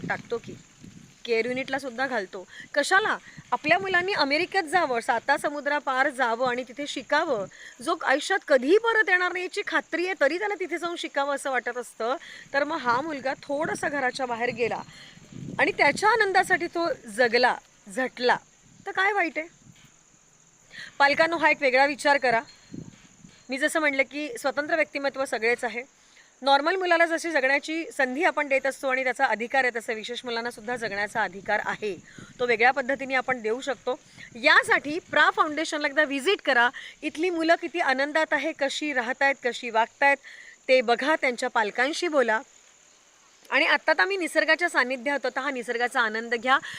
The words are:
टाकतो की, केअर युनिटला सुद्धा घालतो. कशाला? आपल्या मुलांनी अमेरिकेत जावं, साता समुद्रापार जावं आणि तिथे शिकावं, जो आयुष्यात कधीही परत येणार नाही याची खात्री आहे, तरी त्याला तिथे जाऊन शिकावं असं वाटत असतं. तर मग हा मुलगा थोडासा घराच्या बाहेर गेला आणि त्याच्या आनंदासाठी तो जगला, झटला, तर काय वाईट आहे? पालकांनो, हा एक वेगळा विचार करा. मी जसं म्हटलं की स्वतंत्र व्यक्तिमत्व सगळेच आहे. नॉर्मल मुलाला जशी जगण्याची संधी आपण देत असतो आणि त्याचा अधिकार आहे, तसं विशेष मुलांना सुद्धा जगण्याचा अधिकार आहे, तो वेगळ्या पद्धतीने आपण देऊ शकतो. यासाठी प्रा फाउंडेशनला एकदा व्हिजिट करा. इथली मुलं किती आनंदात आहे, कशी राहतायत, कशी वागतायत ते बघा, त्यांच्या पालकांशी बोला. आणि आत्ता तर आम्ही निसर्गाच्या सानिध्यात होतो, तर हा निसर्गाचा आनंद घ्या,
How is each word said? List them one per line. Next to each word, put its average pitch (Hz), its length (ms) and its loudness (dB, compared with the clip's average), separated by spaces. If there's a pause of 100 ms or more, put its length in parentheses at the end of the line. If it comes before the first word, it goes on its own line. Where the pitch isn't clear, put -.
टाकतो 208 280 -6
की, - 180 -12 (680)
केअर 226 200 0
युनिटला 262 340 -4
सुद्धा 262 280 -6
घालतो. 202 400 -6 (260)
कशाला? 349 440 2 (340)
आपल्या 311 280 2
मुलांनी 381 340 0
अमेरिकेत 320 500 0
जावं, 294 360 0
साता 254 380 0
समुद्रापार 285 720 0
जावं 247 400 0
आणि 247 180 -2
तिथे 277 200 -8
शिकावं, 262 580 0 (380)
जो 330 200 0
आयुष्यात 302 440 2
कधीही 277 300 6
परत 440 320 2
येणार 359 220 2
नाही 359 140 -4
याची 392 220 -8
खात्री 330 380 -2
आहे, 370 160 -2
तरी 294 180 2
त्याला 415 200 -2
तिथे 339 180 -6
जाऊन 339 180 -6
शिकावं 285 400 -4
असं 269 160 -4
वाटत 240 260 -4
असतं. 240 380 -4 (380)
तर 277 100 2
मग 311 140 -4
हा 247 240 0
मुलगा 277 320 -6 (100)
थोडासा 320 460 -4
घराच्या 269 360 -2
बाहेर 240 240 -2
गेला 220 320 -4 (800)
आणि 311 120 4
त्याच्या 349 380 2
आनंदासाठी 381 580 2
तो 339 220 -2 (260)
जगला, 240 420 4 (380)
झटला, 247 420 0 (480)
तर 381 60 -8
काय 392 220 0
वाईट 339 240 -2
आहे? 320 100 -8 (1500)
पालकांनो, 302 380 4
हा 302 120 4
एक 302 120 2
वेगळा 269 240 4
विचार 285 320 2
करा. 240 240 2 (1080)
मी 262 80 -4
जसं 302 220 0
म्हटलं 277 240 2
की 277 360 -6
स्वतंत्र 294 360 -2
व्यक्तिमत्व 277 500 -2
सगळेच 240 380 -2
आहे. 233 200 -6 (580)
नॉर्मल 277 340 4
मुलाला 349 300 4
जशी 330 260 -4
जगण्याची 285 540 0 (120)
संधी 262 260 -2
आपण 294 240 0
देत 262 180 0
असतो 269 220 -4
आणि 262 160 0
त्याचा 262 220 0
अधिकार 240 380 0
आहे, 240 160 -2
तसं 226 140 -6
विशेष 220 320 -8
मुलांना 240 260 -6
सुद्धा 240 240 -8
जगण्याचा 208 480 -4
अधिकार 196 420 -2
आहे, 202 300 -4 (440)
तो 247 60 0
वेगळ्या 240 260 4
पद्धतीने 262 420 -2
आपण 254 280 -2
देऊ 220 200 -2
शकतो. 254 380 -4 (360)
यासाठी 320 640 4
प्रा 302 320 4
फाउंडेशनला 311 560 -2
एकदा 285 160 2
व्हिजिट 277 380 0
करा. 240 280 4 (320)
इथली 311 280 -4
मुलं 330 320 2
किती 339 180 -6
आनंदात 294 520 0
आहे, 302 280 -2
कशी 285 340 -4
राहतायत, 262 500 0
कशी 240 260 -4
वागतायत 233 480 2 (500)
ते 254 140 6
बघा, 247 400 2
त्यांच्या 254 280 -2
पालकांशी 247 580 0
बोला. 254 340 2 (1080)
आणि 277 160 2
आत्ता 302 280 2
तर 330 80 2
आम्ही 381 160 0
निसर्गाच्या 311 520 0
सानिध्यात 262 540 -2
होतो, 254 120 -4
तर 269 60 -4
हा 277 100 -4
निसर्गाचा 240 500 -2
आनंद 226 340 -2
घ्या, 254 220 2 (220)